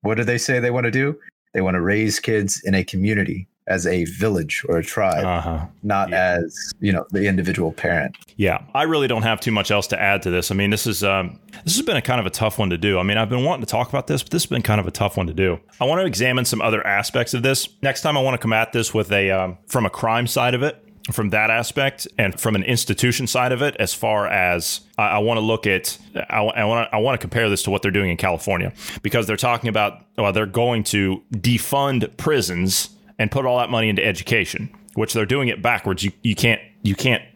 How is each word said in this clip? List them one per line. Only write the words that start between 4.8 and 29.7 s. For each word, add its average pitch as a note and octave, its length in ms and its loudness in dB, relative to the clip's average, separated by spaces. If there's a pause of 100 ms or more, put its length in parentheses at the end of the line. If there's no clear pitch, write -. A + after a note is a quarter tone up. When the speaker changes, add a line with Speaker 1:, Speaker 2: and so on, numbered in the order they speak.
Speaker 1:
tribe, F#2 420 0
Speaker 2:
Uh-huh. E2 400 -2 (180)
Speaker 1:
not G2 260 0
Speaker 2:
Yeah. F#2 280 2
Speaker 1:
as, - 420 -6
you G2+ 140 2
know, F2 180 -2
the G2 160 0
individual F2+ 460 0
parent. E2+ 420 -2 (220)
Speaker 2:
Yeah, F#2+ 240 0 (120)
I C#3 100 0
really D3+ 260 0
don't A2+ 140 0
have A2+ 180 0
too A#2+ 100 -2
much G#2+ 200 0
else G2+ 160 2
to - 140 -2
add G2 200 2
to F#2 80 -2
this. F2 220 0
I F#2+ 40 0
mean, G2+ 140 2
this G#2 180 0
is, G2+ 160 -2
um, F#2+ 340 0 (280)
this E3+ 100 0
has C#4+ 100 0
been G3 120 0
a A#2 40 0
kind B2 200 0
of F#2+ 40 -2
a F2+ 40 -2
tough A2 280 -2
one G2+ 120 0
to E2+ 80 0
do. F#2+ 200 2
I F2+ 60 0
mean, G#2 140 2
I've A2 100 0
been B2 160 0
wanting C#3+ 220 -2
to - 40 -12
talk A#2 200 -2
about C3 180 -4
this, C#3+ 160 -2
but - 80 -10
this E3+ 120 0
has - 60 -8
been A#2+ 120 -2
kind G#2+ 180 2
of F2+ 80 -2
a F2 40 -6
tough - 260 -2
one F2+ 100 -2
to D#2+ 60 -6
do. F2+ 260 0 (220)
I - 20 0
wanna E3 220 2
examine B2 400 0
some A2+ 160 -2
other A2 260 0
aspects G2+ 460 0
of A#2+ 100 -2
this. C3+ 240 0 (140)
Next C3+ 220 -2
time, D3+ 140 2
I C3+ 40 2
wanna C3 160 2
come A2+ 160 0
at A2 180 2
this A#2 220 0
with G#2+ 180 0
a, G2 200 4
um, F#2 260 0 (100)
from A#2+ 180 0
a F#2 40 2
crime A#2+ 380 0
side B2 260 2
of B2 100 0
it, D3 180 -2 (300)
from G#2 200 0
that G#2+ 180 2
aspect, A#2+ 580 -2 (100)
and G2 220 0
from A2 160 0
an F#2+ 80 2
institution A#2+ 640 0
side B2+ 240 0
of B2 100 0
it, C#3+ 180 0
as G2 140 -2
far G#2+ 340 0
as F2+ 520 0 (180)
I, G#2+ 100 2
I G2 100 2
wanna A2 240 2
look A2 260 0
at, F#2+ 300 0 (320)
I, A2 100 -2
I G#2+ 240 0
wanna, A2+ 300 0
I A2 60 0
wanna A#2+ 180 2
compare A2 320 0
this G2+ 140 0
to - 60 -2
what G2 120 0
they're G2+ 100 0
doing F#2+ 200 2
in E2 60 -2
California, F2+ 540 0 (300)
because G#2+ 260 0
they're G#2+ 80 0
talking A#2+ 320 0
about, G#2 380 0 (120)